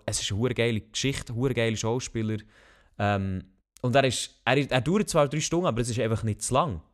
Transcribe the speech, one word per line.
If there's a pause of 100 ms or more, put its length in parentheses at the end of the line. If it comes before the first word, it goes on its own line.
es
ist
eine
hure
geile
Geschichte,
hure
geile
Schauspieler. (600)
Ähm, (360)
und
er
ist,
er, (120)
er
dauert
zwar
drei
Stunden,
aber
es
ist
einfach
nicht
zu
lang. (120)